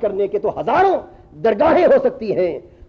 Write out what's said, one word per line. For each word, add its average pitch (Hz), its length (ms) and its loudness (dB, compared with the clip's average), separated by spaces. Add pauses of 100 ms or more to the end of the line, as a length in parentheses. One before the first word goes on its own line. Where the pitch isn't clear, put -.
کرنے 196 260 -2
کے 202 120 -4
تو 190 200 -6
ہزاروں 311 380 0 (460)
درگاہیں 294 420 2
ہو 262 180 6
سکتی 214 320 -4
ہیں، 165 240 -2 (280)